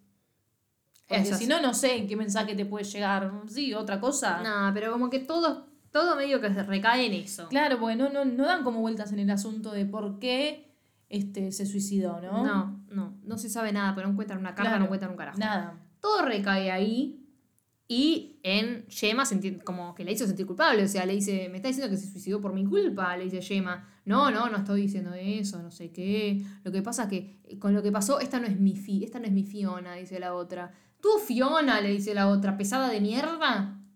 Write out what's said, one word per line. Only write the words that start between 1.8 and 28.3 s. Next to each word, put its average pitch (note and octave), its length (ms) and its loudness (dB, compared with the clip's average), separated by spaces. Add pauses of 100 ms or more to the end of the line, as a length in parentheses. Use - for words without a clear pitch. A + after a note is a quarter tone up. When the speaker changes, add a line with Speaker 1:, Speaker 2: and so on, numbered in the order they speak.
Speaker 1:
qué G#3 80 -4
mensaje G#3+ 400 -2
te G3+ 100 -2
puede G#3 200 -6
llegar. G3 460 -2 (160)
Sí, B3 260 -4
otra G3+ 260 -4
cosa. A3+ 440 0
Speaker 2:
No, G3+ 300 2
pero G#3+ 180 -2
como A#3+ 180 0
que C4 100 -2
todo, D#4+ 480 0 (240)
todo E4 240 4
medio C#4 240 2
que G#3 140 0
se F#3+ 100 0
recae A3 440 2
en G#3 60 -2
eso. G3 360 -8
Speaker 1:
Claro, C4+ 300 2
porque A3+ 160 0
no, C4+ 140 2
no, C#4 160 0
no B3+ 200 2
dan F4 180 2
como A#3 180 0
vueltas G#3+ 300 -2
en G3+ 80 -2
el G3+ 120 2
asunto A3 400 -4
de G3+ 160 0
por G3+ 320 -6
qué, C4 520 -2 (380)
este, G3+ 420 -4
se G3+ 140 -4
suicidó, G3 560 -2
¿no? G3 240 -2
Speaker 2:
No, G3+ 460 -2
no, G3 320 -6
no A3 160 -8
se A3+ 100 -6
sabe A3 240 -2
nada, G3 220 0
pero F#3+ 120 -4
no G3+ 60 2
encuentran G3 260 -4
una F#3+ 140 -6
carta, G3+ 160 -4
Speaker 1:
Claro, G#3+ 100 2
Speaker 2:
no G3 60 4
encuentran F#3+ 260 -2
un F3+ 60 -10
carajo. D#3+ 220 -8
Speaker 1:
nada. F#3 400 -2 (200)
Speaker 2:
Todo G#4 260 2
recae G3 460 2
ahí A3 540 0 (640)
y C4+ 560 2
en A3 440 0
Gemma A3+ 380 0
se G#3+ 100 0
enti-, F#3+ 280 -4
como F3 320 -8
que F#3 100 -12
la F3+ 60 -4
hizo G#3+ 160 -2
sentir F#3+ 180 -2
culpable, G#3 380 4
o F#3+ 40 4
sea, F#3+ 200 0
le F#3+ 60 0
dice, G3 360 -2
"Me F3+ 80 -10
está A3+ 120 -4
diciendo C4 200 -2
que F#3+ 80 0
se - 140 -8
suicidó G3+ 280 -4
por G3 140 -4
mi F#3+ 120 0
culpa", G3 520 2
le F3+ 60 -6
dice F#3 180 -4
Gemma. F3+ 460 -2 (180)
"No, C4 240 4
no, A3+ 180 2
no G#3+ 100 -2
estoy G3+ 240 0
diciendo F#3+ 340 -2
eso, G3 480 -4
no E3+ 80 -14
sé E3+ 200 -14
qué. G3+ 520 0 (200)
Lo A3+ 80 -4
que F#3+ 120 0
pasa A#3+ 220 -4
es G3 40 -4
que, F#3 360 -6
eh, - 120 -16
con G3+ 160 2
lo G3+ 80 4
que G3+ 100 2
pasó, G#3+ 280 2
esta C4+ 200 -2